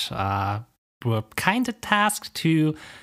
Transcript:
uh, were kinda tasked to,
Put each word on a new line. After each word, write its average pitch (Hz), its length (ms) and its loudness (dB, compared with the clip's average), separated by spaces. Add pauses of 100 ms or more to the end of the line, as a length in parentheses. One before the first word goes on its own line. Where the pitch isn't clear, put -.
(100)
uh, 101 480 -2 (460)
were 113 180 0 (140)
kinda 240 360 0
tasked - 640 0
to, 156 400 2 (280)